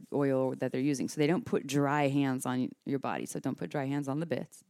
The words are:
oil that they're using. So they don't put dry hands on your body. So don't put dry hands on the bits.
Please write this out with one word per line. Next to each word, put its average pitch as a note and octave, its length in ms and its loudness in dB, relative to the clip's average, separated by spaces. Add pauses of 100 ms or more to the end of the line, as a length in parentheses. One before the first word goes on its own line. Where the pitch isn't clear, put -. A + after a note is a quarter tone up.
(120)
oil C3 460 2
that C3 140 -2
they're C3 80 0
using. C#3 260 0
So - 140 -6
they D3 80 6
don't F3 160 2
put - 220 -2
dry C#3+ 420 2
hands C3+ 380 2
on B2+ 240 0 (160)
your C3+ 120 0
body. F2 280 -4
So - 120 -8
don't C#3 200 -4
put D#3+ 120 -6
dry C#3+ 140 -2
hands C#3+ 240 -2
on C#3 120 -2
the E3+ 60 -4
bits. - 440 -6